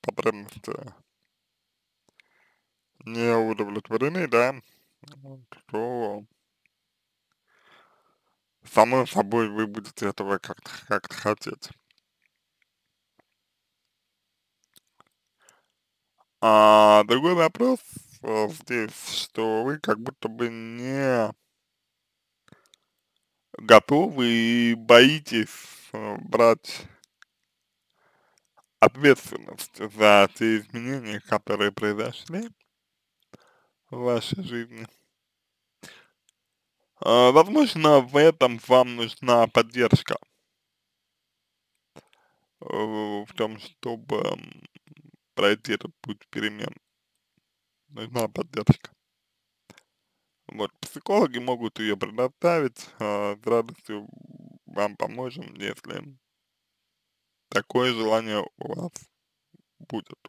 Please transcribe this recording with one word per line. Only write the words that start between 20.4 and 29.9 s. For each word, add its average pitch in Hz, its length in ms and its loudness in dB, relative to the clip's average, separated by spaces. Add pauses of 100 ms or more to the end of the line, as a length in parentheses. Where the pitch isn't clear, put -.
не 120 840 -4 (2250)
готовы 123 680 4
и 117 480 2
боитесь, 120 1160 2
э, 107 280 -12
брать - 640 0 (2000)
ответственность - 960 0 (180)